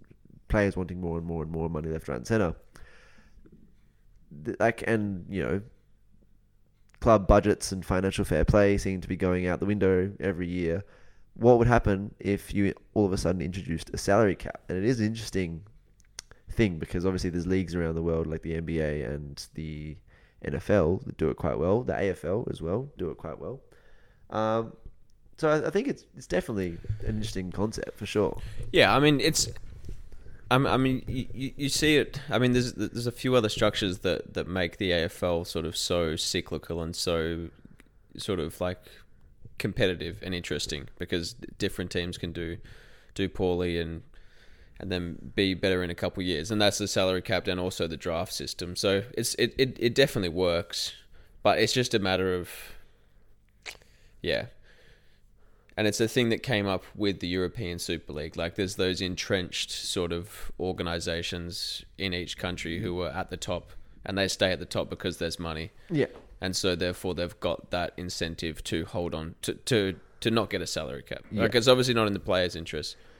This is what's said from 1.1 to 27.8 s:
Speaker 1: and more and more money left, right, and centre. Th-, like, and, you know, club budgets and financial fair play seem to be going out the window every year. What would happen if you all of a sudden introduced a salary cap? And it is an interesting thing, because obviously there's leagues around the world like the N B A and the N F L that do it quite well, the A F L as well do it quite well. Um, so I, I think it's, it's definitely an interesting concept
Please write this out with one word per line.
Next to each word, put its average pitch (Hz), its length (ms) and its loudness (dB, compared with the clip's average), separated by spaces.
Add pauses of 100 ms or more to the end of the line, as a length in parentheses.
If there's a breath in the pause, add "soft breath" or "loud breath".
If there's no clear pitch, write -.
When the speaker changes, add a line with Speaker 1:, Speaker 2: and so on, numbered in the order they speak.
Speaker 1:
and 82 80 -4
more 82 180 -4
and 78 80 -6
more 82 180 -2
money 80 200 -4
left, 80 180 -6
right, 67 100 -4
and 64 100 -8
centre. 107 280 2 (1900 soft breath)
Th-, 113 140 -4
like, 113 260 2
and, 104 440 0
you 95 140 -2
know, 82 180 0 (1400)
club 107 280 6
budgets 104 440 6
and 95 140 -6
financial 95 400 2
fair - 200 4
play 101 320 6
seem 95 240 -2
to - 60 -10
be 95 80 -2
going 90 320 2
out 90 120 0
the - 60 0
window 98 540 4
every 87 280 -2
year. 87 360 -2 (500 soft breath)
What 120 240 8
would 117 100 8
happen 107 520 4
if 98 340 -2
you 98 200 2 (200)
all 104 120 4
of 92 80 2
a - 40 0
sudden 90 240 0
introduced 82 520 -6
a - 40 -6
salary 98 380 4
cap? - 340 -10
And 87 80 -2
it 95 80 -2
is 123 140 2
an 107 80 2
interesting 95 560 -4 (880 soft breath)
thing, 98 260 2
because 85 280 -4
obviously 92 260 0
there's 85 160 -2
leagues 90 280 0
around 82 200 0
the 82 60 -2
world 82 260 0
like 78 160 -6
the 82 120 -4
N 82 100 -4
B 82 140 -2
A 76 240 -2
and 71 500 -8
the 78 420 -10 (480 soft breath)
N 73 120 -4
F - 140 -4
L 95 360 6
that - 120 -10
do 78 120 2
it 62 80 -2
quite 60 220 -2
well, 98 240 2
the 87 100 -2
A 85 160 0
F 87 160 -6
L 101 240 -2
as - 120 -8
well 104 360 -2
do 85 140 -4
it - 60 -10
quite 78 200 -10
well. 110 240 -10 (720 soft breath)
Um, 110 420 0 (640)
so 156 120 2
I, 151 180 2
I - 20 0
think 214 180 0
it's, - 180 -4 (120)
it's 127 100 -16
definitely 98 500 -2 (240)
an 107 160 0
interesting 98 340 -4
concept 98 460 -4